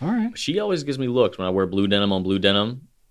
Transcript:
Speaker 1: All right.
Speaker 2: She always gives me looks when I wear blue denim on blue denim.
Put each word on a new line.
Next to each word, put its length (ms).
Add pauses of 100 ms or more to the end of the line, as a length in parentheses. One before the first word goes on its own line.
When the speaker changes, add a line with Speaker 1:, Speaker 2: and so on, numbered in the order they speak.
Speaker 1:
All 60
right. 300
Speaker 2:
She 220
always 240
gives 140
me 120
looks 280
when 80
I 40
wear 180
blue 200
denim 260
on 100
blue 160
denim. 480 (240)